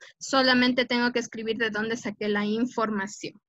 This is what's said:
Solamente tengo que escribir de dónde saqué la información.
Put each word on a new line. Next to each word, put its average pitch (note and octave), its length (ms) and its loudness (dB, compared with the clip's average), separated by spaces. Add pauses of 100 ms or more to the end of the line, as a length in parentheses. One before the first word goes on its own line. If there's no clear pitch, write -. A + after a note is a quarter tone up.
(200)
Solamente B3+ 640 4
tengo A#3+ 260 0
que B3 80 -2
escribir A3 380 -4
de A3+ 140 0
dónde G#3+ 260 -2
saqué G#3 320 -6
la G#3 160 0
información. G#3+ 880 -2 (140)